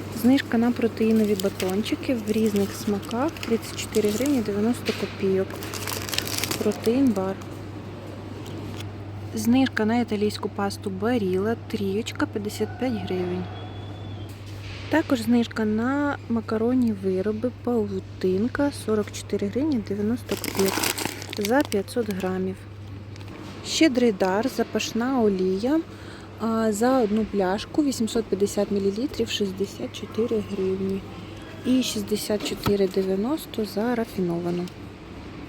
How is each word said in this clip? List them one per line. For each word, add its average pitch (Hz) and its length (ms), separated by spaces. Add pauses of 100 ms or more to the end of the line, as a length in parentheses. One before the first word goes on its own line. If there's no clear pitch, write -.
(220)
Знижка 254 360
на 233 120
протеїнові 220 720
батончики 196 720
в 214 180
різних 208 360 (160)
смаках, 226 460
тридцять - 460
чотири 208 340
гривні 254 300
дев'яносто 214 600
копійок. 190 460 (1120)
Протеїн 240 540
бар. 190 220 (2000)
Знижка 233 500
на 220 140
італійську 208 500
пасту 202 420
Баріла, 202 680 (120)
трієчка, 208 580
п'ятдесят 208 520
п'ять 254 140
гривень. 180 520 (1400)
Також 294 320
знижка 226 440
на 262 520 (120)
макаронні 226 640 (120)
вироби 208 460 (140)
Павутинка, 214 1080 (140)
сорок 214 260
чотири - 340
гривні 269 300 (120)
дев'яносто 208 480
копійок - 360 (680)
за 214 220 (100)
п'ятсот 214 440
грамів. 185 420 (1120)
Щедрий 247 460
дар, 196 360
запашна 233 720
олія, 202 600 (600)
а, 226 320
за 247 260
одну 214 260
пляшку, 202 600
вісімсот 233 400
п'ятдесят 202 460
мілілітрів, 208 580
шістдесят 202 720
чотири 220 500
гривні. 196 500 (680)
І 254 160
шістдесят 208 680
чотири 202 400
дев'яносто 196 760
за 220 300
рафіновану. 175 680 (840)